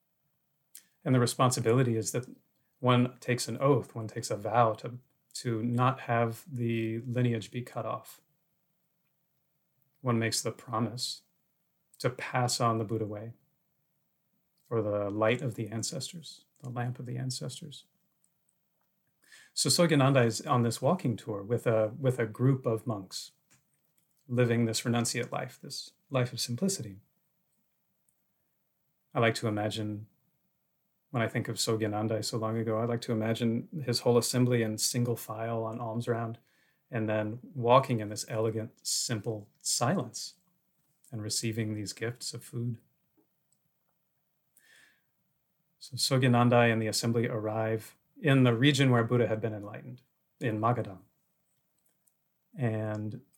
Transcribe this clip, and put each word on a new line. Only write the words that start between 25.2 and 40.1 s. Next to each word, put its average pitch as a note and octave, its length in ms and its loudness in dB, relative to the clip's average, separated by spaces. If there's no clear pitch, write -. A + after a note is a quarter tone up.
life, - 320 -8
this - 300 -12
life B2+ 220 0
of A#2+ 80 -10
simplicity. A#2+ 560 -4
I B2 60 0
like A#2 160 4
to A#2+ 100 -4
imagine, G#2+ 600 -2
when A#2 100 0
I A2 60 0
think A2+ 180 -2
of G#2+ 100 -6
Sogyananda G#2+ 680 0
so B2 140 -4
long A2 200 -2
ago, A2+ 200 0
I A#2+ 80 0
like A#2+ 160 -2
to B2 100 -4
imagine A2+ 560 0
his A#2+ 160 0
whole A#2+ 180 4
assembly B2 460 2
in A2 140 -2
single A#2+ 360 0
file A2+ 480 -6
on A2 160 -6
alms A#2 300 -4
round, A#2 300 -4
and A2 140 0
then G#2+ 300 0
walking B2 460 4
in G#2 100 -6
this G#2+ 180 -8
elegant, A2+ 420 -2
simple A2 640 -4
silence A#2+ 720 -2